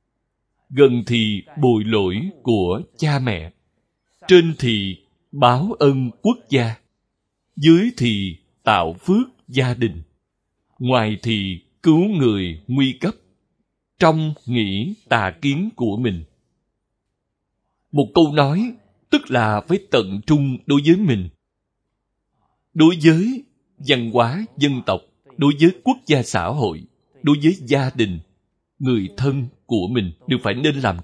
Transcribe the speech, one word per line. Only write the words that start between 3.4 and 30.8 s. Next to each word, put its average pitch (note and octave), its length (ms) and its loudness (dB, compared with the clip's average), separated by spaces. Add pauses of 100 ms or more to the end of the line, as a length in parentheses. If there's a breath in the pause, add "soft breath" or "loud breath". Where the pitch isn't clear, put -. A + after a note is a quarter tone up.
trên E3+ 300 6
thì G2+ 380 -4 (360)
báo C#3 460 2
ân C3+ 320 2 (120)
quốc A3+ 140 0 (120)
gia, A#2 260 -2 (840)
dưới E3 400 4
thì G2 420 -2 (240)
tạo F2 320 0
phước A3 340 0 (200)
gia B2 260 -2
đình, F#2+ 280 -6 (760)
ngoài A#2 440 -2
thì G2 380 -4 (220)
cứu E3+ 260 4
người G2+ 580 -2
nguy C3 340 0
cấp, G3+ 140 -4 (840)
trong D#3 360 0 (120)
nghĩ A#2 480 -2 (140)
tà G2+ 240 -2 (100)
kiến D3 340 -2
của A2 200 -2
mình. G2 280 -4 (1700)
Một C#3+ 220 2
câu D#3 180 2
nói, D#3 420 0 (360)
tức D4 200 -2
là G#2+ 300 0
phải F#3 180 -2 (120)
tận G2+ 360 -2
trung C#3 400 0
đối C#3+ 200 2
với E3+ 100 6
mình, A#2 320 -2 (1500)
đối D#3+ 300 4
với F#3+ 400 2 (340)
văn B2+ 320 -2
hóa B2 340 0 (120)
dân C#3 300 -2
tộc, F#2+ 140 -2 (360)
đối C#3+ 240 2
với F3+ 240 4
quốc B3+ 120 0 (100)
gia C3+ 160 0
xã F2 240 -4
hội, G2+ 380 -4 (380)
đối D3 200 2
với D#3+ 100 4
gia C#3 420 -2
đình, G2 240 -2 (600)
người A#2+ 380 -2
thân C3+ 300 -2 (200)
của G2 240 -2
mình G2+ 220 -2 (140)
đều B2 160 -2
phải G2+ 120 -4
nên C#3 220 -2
làm A2 280 -4